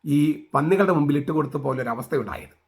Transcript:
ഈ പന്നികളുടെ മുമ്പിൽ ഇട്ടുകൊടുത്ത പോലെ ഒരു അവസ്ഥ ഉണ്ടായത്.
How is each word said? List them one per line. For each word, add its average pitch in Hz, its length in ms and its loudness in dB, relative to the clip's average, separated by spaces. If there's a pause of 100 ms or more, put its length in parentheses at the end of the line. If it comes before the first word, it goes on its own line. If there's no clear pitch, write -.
ഈ 147 500 0
പന്നികളുടെ 185 380 2
മുമ്പിൽ 147 260 2
ഇട്ടുകൊടുത്ത 147 380 -2
പോലെ 131 260 -4
ഒരു 120 60 -4
അവസ്ഥ 117 280 -4
ഉണ്ടായത്. 104 380 -6 (140)